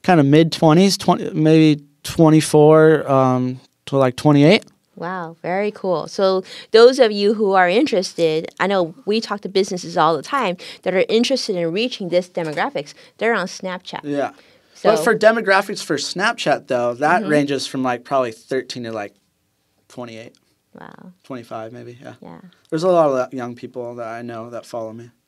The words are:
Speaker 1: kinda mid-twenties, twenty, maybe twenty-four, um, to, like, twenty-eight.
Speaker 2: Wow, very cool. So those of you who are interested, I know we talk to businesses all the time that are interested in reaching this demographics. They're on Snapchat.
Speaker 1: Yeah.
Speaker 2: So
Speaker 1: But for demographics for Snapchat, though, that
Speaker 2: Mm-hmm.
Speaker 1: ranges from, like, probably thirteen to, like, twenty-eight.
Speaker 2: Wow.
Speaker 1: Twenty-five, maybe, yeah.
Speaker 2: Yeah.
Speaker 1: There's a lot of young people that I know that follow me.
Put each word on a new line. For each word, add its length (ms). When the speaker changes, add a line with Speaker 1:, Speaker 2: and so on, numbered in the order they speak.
Speaker 1:
kinda 200
mid-twenties, 720
twenty, 360
maybe 500
twenty-four, 1080
um, 480
to, 100
like, 180
twenty-eight. 480
Speaker 2:
Wow, 480
very 260
cool. 380
So 360
those 260
of 140
you 240
who 180
are 160
interested, 800
I 60
know 300
we 160
talk 200
to 80
businesses 460
all 220
the 60
time 340
that 140
are 120
interested 480
in 160
reaching 380
this 200
demographics. 680
They're 160
on 100
Snapchat. 580
Speaker 1:
Yeah. 280
Speaker 2:
So 220
Speaker 1:
But 80
for 120
demographics 680
for 140
Snapchat, 680
though, 300
that 260
Speaker 2:
Mm-hmm. 80
Speaker 1:
ranges 380
from, 160
like, 220
probably 260
thirteen 540
to, 60
like, 220
twenty-eight. 480
Speaker 2:
Wow. 320
Speaker 1:
Twenty-five, 500
maybe, 280
yeah. 200
Speaker 2:
Yeah. 180
Speaker 1:
There's 140
a 60
lot 220
of 220
young 220
people 400
that 120
I 160
know 260
that 160
follow 280
me. 180